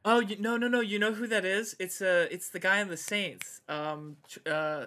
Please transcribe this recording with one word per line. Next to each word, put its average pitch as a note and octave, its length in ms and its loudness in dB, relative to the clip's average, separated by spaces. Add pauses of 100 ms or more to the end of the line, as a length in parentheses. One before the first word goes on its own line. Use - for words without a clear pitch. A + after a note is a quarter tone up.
Oh, A#3 140 6
you, G#3 200 0
no, A3+ 180 0
no, A#3+ 100 0
no. A#3+ 140 2
You G#3 180 0
know G#3+ 140 2
who A3+ 140 -4
that G#3+ 180 2
is? G#3 340 -2
It's, F#3 220 -6
uh, F3+ 280 4
it's F3+ 200 -8
the F3+ 100 -8
guy F#3+ 200 4
in G3+ 100 0
the E3 80 -6
Saints. F#3 720 -6
Um, D3+ 500 -6 (100)
tr-, - 200 -16
uh, D3+ 400 0